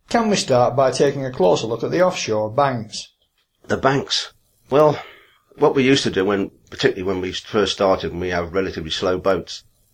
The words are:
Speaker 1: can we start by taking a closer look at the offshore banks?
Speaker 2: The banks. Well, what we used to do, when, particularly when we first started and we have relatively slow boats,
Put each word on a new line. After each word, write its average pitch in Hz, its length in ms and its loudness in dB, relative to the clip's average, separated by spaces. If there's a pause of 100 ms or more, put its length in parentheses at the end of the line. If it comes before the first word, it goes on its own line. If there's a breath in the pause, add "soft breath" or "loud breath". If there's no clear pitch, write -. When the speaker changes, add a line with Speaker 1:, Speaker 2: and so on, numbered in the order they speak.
Speaker 1:
can 226 200 0
we 202 80 2
start 123 400 2
by 131 140 4
taking 139 340 0
a 131 80 -6
closer 170 340 2
look 113 160 -4
at 127 80 -4
the 160 120 0
offshore 107 480 -2
banks? 123 580 -2 (580)
Speaker 2:
The 110 100 0
banks. - 560 -2 (380)
Well, 147 300 4 (560 loud breath)
what 143 180 2
we 135 100 4
used 135 200 4
to 110 60 0
do, 92 140 0
when, 98 260 0 (200)
particularly - 320 -2
when 92 180 -2
we 92 120 -6
first 98 400 -2
started 95 400 0
and 85 80 -6
we 90 100 -4
have 87 240 -4
relatively 92 360 -4
slow 92 280 -2
boats, 90 460 -2 (300)